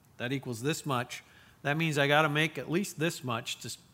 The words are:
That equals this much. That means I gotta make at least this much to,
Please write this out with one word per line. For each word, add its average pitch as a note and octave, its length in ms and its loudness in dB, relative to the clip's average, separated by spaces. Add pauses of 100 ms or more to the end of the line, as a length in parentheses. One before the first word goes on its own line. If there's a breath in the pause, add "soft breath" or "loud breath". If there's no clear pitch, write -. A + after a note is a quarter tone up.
(180)
That A#2+ 140 -4
equals B2+ 300 -4
this D3+ 240 -2
much. B2+ 380 -2 (400 loud breath)
That C#3+ 120 2
means D#3+ 220 0
I C#3 100 6
gotta D3+ 220 6
make D3+ 300 0
at B2+ 100 -8
least F3 300 -2
this D#3+ 240 -2
much A#2+ 380 -4
to, A#2+ 140 -10 (180)